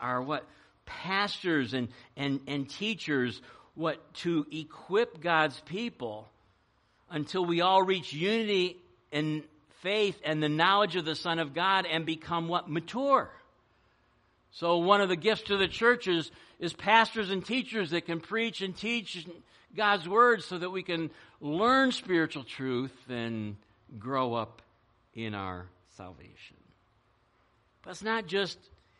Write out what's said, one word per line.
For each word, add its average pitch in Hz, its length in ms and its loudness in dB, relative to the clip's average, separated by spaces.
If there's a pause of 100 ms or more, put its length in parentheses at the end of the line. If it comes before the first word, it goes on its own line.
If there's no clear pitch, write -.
are 123 220 -2
what? 139 260 -6 (380)
Pastors 175 880 -2
and, 123 140 -2 (280)
and, 139 300 -2
and 139 240 -4
teachers, 156 720 -2 (320)
what? 156 400 -6
To 165 360 -2
equip 175 680 -4
God's 156 460 2
people 127 600 -8 (840)
until 170 340 -2
we 170 160 2
all 190 220 6
reach 185 320 0
unity 196 640 0 (340)
in 151 320 -2 (380)
faith 202 420 0
and 156 180 0
the 151 60 2
knowledge 180 480 4
of 175 80 -2
the 151 100 -4
Son 165 240 -2
of 151 140 -4
God 185 320 2
and 165 220 -2
become 165 420 -4
what? 170 220 -2
Mature. 226 600 0 (1200)
So 170 260 2
one 196 240 6
of 190 80 2
the 180 60 2
gifts 196 260 0
to 202 160 0
the 190 100 2
church 233 400 2
is, 170 220 0 (280)
is 170 140 -6
pastors 214 560 4
and 190 160 -2
teachers 214 460 -2
that 165 160 -2
can 165 140 -4
preach 220 420 -4
and 190 120 -6
teach 196 520 -6 (500)
God's 202 320 2
Word 226 360 6
so 185 120 -6
that 180 140 -4
we 185 140 -6
can 165 260 -2 (300)
learn 233 500 4
spiritual 160 540 0
truth 131 500 -4 (140)
and 113 480 -4 (420)
grow 127 360 -2
up 113 280 -6 (520)
in 113 200 -6
our 92 320 -6 (300)
salvation. 92 600 -20 (1300)
But - 80 -16
it's 175 140 -14
not 220 240 -2
just 185 280 -2 (440)